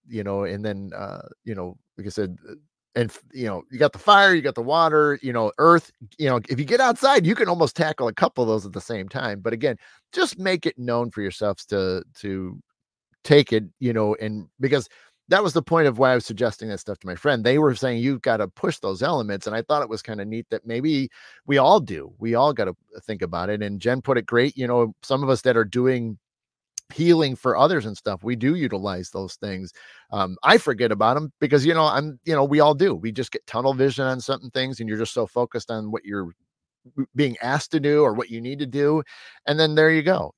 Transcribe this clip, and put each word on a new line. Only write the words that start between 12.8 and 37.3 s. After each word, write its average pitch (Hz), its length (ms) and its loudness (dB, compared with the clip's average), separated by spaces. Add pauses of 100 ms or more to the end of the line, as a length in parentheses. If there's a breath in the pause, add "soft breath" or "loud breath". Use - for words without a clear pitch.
take 143 280 6
it, 110 120 2 (160)
you 123 120 -2
know, 107 280 0
and 107 280 -8 (120)
because 131 280 0 (400 soft breath)
that 190 140 4
was 180 120 -2
the 160 80 2
point 165 240 2
of 120 120 0
why 127 140 4
I - 20 4
was 120 120 -2
suggesting 110 420 -4
that 101 120 -8
stuff 101 180 -10
to - 80 -18
my 90 80 -8
friend. 120 300 -2
They 131 140 4
were 147 160 4
saying, 117 280 -2
"You've 131 200 -2
gotta 107 260 0
push - 320 -6
those 95 220 -6
elements." 113 440 -4
And 107 100 -6
I 117 60 -2
thought 147 200 0
it 120 60 -6
was 107 140 -8
kinda 107 220 -10
neat 110 260 -8
that 110 160 -6
maybe 135 440 -2 (360 loud breath)
we 139 120 2
all 165 220 6
do. 82 380 -8
We 113 160 -2
all 139 180 4
gotta 98 220 -4 (300)
think 101 180 -10
about 87 260 -4
it. 104 140 -4
And 101 180 -8
Jen 208 220 -2
put 131 160 0
it 117 80 -2
great. 123 300 2
You 131 100 -4
know, 120 360 0
some 135 200 -2
of 135 80 0
us 127 120 0
that 123 140 4
are 113 80 4
doing 120 540 -2 (760)
healing 160 420 4
for 117 200 0
others 143 300 2
and 104 100 -10
stuff, 95 280 -6
we 120 120 -4
do 127 200 0
utilize 98 540 -4
those 95 260 -10
things. 95 360 -10 (400 loud breath)
Um, 92 300 -2
I 214 160 8
forget 117 340 0
about 110 240 2
'em 151 240 -6
because, 139 260 2
you 165 80 2
know, 160 120 2
I'm, 143 380 -2
you 165 100 -2
know, 143 100 4
we 143 160 4
all 151 140 6
do. 160 200 0
We 98 180 -6
just 120 200 -8
get - 140 -10
tunnel 131 280 -2
vision 131 320 0
on 127 140 -4
certain 127 300 -6
things, 131 300 -6
and 113 80 -8
you're 107 100 -4
just 110 160 -6
so 113 120 -2
focused 120 440 -4
on 110 200 -8
what 110 140 -8
you're 98 260 -6 (560)
w-, 135 200 -6 (100)
being 131 260 0